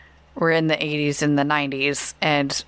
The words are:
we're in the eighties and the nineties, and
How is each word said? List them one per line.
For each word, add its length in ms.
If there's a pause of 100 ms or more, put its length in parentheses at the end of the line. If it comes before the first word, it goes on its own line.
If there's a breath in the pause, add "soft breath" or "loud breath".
(360 loud breath)
we're 160
in 160
the 160
eighties 380
and 160
the 60
nineties, 760
and 460